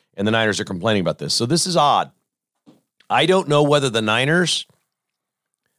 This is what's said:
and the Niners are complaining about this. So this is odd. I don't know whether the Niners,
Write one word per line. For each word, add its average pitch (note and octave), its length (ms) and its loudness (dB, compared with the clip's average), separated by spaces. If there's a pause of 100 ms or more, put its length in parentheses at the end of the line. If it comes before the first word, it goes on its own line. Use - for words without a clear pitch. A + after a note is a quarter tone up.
(140)
and G2+ 120 -4
the G#2+ 60 0
Niners G#2+ 280 0
are - 40 -6
complaining G2+ 360 -2
about E2 180 -2
this. - 160 -6
So A#2+ 120 -2
this E3 200 -2
is F3 100 -4
odd. C3+ 360 2 (960)
I C3+ 180 0
don't F#3 220 2
know D3 140 4
whether C#3+ 280 2
the A2 120 -2
Niners, C#3 640 0 (1120)